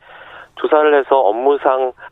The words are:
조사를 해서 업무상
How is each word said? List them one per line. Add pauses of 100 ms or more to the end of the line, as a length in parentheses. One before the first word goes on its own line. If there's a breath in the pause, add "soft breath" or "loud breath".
(560 loud breath)
조사를
해서
업무상 (200 loud breath)